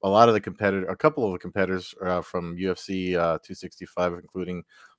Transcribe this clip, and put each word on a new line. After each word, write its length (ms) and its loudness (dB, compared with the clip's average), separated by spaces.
a 60 2
lot 180 8
of 60 6
the 80 2
competitor, 460 -2
a 80 -4
couple 300 2
of 60 0
the 80 -6
competitors, 640 -4
uh, 180 0
from 360 -8
U 140 -2
F 60 -4
C, 380 -4
uh, 260 2
two 120 -16
sixty-five, 600 -6
including 500 -10